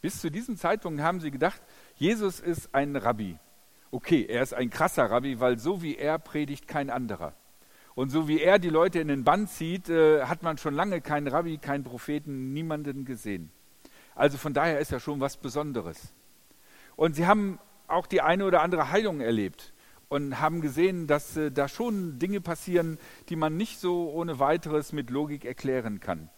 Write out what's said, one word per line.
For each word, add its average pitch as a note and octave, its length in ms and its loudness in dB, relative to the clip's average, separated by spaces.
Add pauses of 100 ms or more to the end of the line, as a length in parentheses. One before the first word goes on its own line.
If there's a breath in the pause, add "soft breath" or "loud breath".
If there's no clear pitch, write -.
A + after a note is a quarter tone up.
Bis - 180 -4
zu E3 100 -2
diesem G#3+ 280 -6
Zeitpunkt E3+ 420 0
haben E3+ 200 2
sie D#3 100 -4
gedacht, C#3+ 320 0 (340 loud breath)
Jesus G3+ 420 0
ist - 360 -4
ein C#3+ 200 2
Rabbi. G#2+ 440 -2 (520 soft breath)
Okay, C3 360 2
er A#2+ 160 0
ist C3+ 100 -2
ein B2 160 -2
krasser C#3 420 2
Rabbi, B2 300 0
weil B2 180 4
so E3+ 220 -2
wie D#3+ 160 -6
er D#3 220 0
predigt C#3+ 500 -6
kein C#3+ 220 -2
anderer. G#2+ 420 -4 (640 soft breath)
Und C3 160 -2
so D#3 180 0
wie D3+ 140 4
er F#3+ 160 8
die F3 100 2
Leute E3+ 300 4
in D#3 100 -2
den C#3 160 -2
Bann F#3 240 4
zieht, E3+ 400 -6
äh, D#3 360 6
hat E3 180 -4
man D#3+ 160 -2
schon D3 160 -4
lange F3+ 260 0
keinen D3 280 -2
Rabbi, D#3+ 280 0
keinen C#3 280 -4
Propheten, C3+ 680 -6
niemanden D3 540 -6
gesehen. G2+ 440 -8 (640 loud breath)
Also C#3 220 2
von D3 160 -4
daher D3 280 2
ist D3 120 -4
er B2+ 80 -4
schon D3 200 -4
was C#3 180 -2
Besonderes. B2 760 -6 (840 loud breath)
Und D#3 220 2
sie E3 100 2
haben G3 320 4 (300)
auch F3 180 0
die F3+ 140 2
eine F#3 240 4
oder F3+ 160 6
andere D#3+ 300 0
Heilung F#3 320 0
erlebt A2 500 -2 (360 soft breath)
und C#3+ 320 -4
haben D#3+ 200 0
gesehen, E3 460 0
dass, D3+ 300 0
äh, D3+ 140 0
da C#3 180 0
schon G3 500 -4
Dinge F#3+ 220 -2
passieren, E3+ 580 0 (300 loud breath)
die E3+ 80 -4
man D#3 200 0
nicht G#3+ 220 -4
so F3 320 -2
ohne D#3+ 280 -4
weiteres D3+ 540 2
mit C#3+ 160 -4
Logik C#3+ 360 -4
erklären A#2+ 560 -4
kann. D#2+ 380 -6